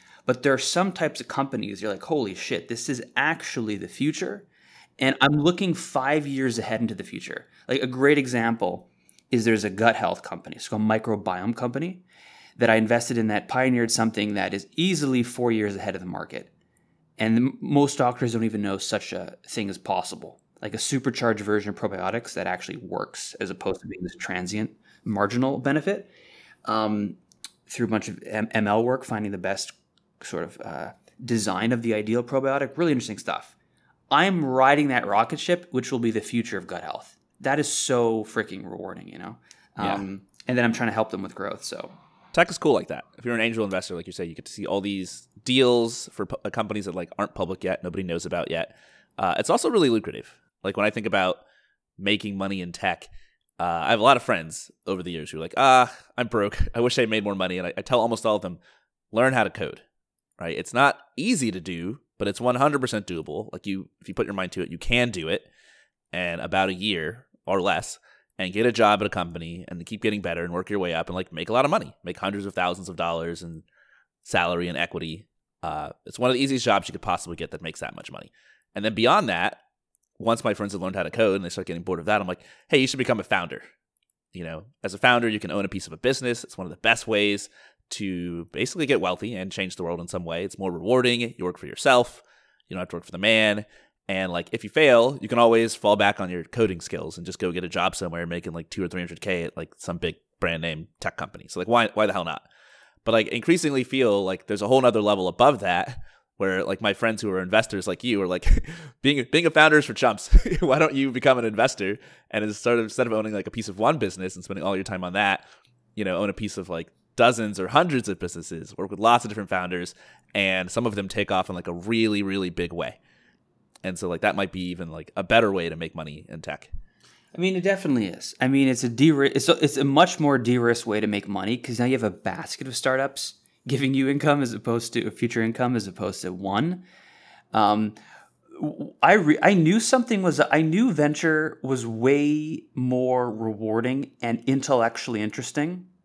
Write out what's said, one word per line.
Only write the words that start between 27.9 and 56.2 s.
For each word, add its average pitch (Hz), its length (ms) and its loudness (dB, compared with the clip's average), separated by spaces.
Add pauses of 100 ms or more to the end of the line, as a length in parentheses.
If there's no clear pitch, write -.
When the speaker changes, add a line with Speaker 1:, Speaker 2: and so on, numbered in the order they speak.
Speaker 1:
of 101 160 -12
M-, 110 280 -4
M 107 160 2
L 110 160 4
work, 127 200 0
finding 107 280 -4
the 101 60 -8
best 95 340 -6 (500)
sort 82 220 -6
of, - 160 -14
uh, - 320 -12 (320)
design 110 480 0
of 117 100 0
the 117 120 0
ideal 110 280 0
probiotic. 135 560 -2
Really 165 140 2
interesting 117 260 -4
stuff. - 380 -8 (520)
I'm 170 360 4
riding 135 440 4
that 123 160 0
rocket 113 360 0
ship, 175 320 -2
which 127 180 -4
will 135 80 -2
be 117 140 0
the 107 80 -2
future 113 380 -4
of 90 100 -12
gut 87 160 -10
health. - 340 -12 (220)
That 139 180 0
is 147 80 0
so 117 560 0
freaking 104 400 -6
rewarding, 92 460 -12
you - 100 -18
know? 113 180 -14 (400)
Speaker 2:
Yeah. 101 180 -2
Speaker 1:
Um, 98 280 -8 (240)
and 123 100 0
then 123 80 4
I'm 113 80 4
trying 113 180 -2
to - 20 -2
help 110 180 0
them 92 120 -6
with - 120 -10
growth, - 300 -8
so. - 260 -10 (420)
Speaker 2:
Tech 175 180 4
is 165 60 -8
cool 156 160 4
like 98 140 2
that. 73 160 -10 (160)
If - 60 -16
you're 120 100 -2
an 113 60 0
angel 113 240 0
investor, 95 320 -4
like 85 100 -10
you 92 60 -12
say, 92 120 -8
you 82 120 -10
get - 80 -16
to - 80 -18
see 101 120 -10
all 98 160 0
these 95 460 -6 (180)
deals 123 680 4
for 101 140 -6
pu-, - 240 -10
companies 104 340 -6
that, 92 100 -8
like, 87 240 -8
aren't 101 160 -4
public 92 300 -6
yet, 92 180 -2
nobody 90 220 -6
knows 85 200 -4
about 85 240 -4
yet. - 280 -6 (420)
Uh, 92 200 0
it's - 120 0
also 233 180 2
really 180 220 4
lucrative. - 420 -2 (300)
Like, 98 140 -4
when 101 100 2
I 107 40 2
think 107 160 -6
about 95 320 2 (600)
making 101 400 0
money 98 220 -4
in 87 100 -8
tech, - 380 -4 (500)
uh, 85 60 -2 (220)
I - 40 2
have 113 80 4
a 107 60 2
lot 139 120 8
of - 60 -2
friends 82 480 -4 (160)
over 92 160 -4
the 87 80 -10
years 80 220 -8
who 80 60 -10
are - 20 -8
like, 82 160 -10
"Ah, 131 380 6 (220)
I'm 123 120 -2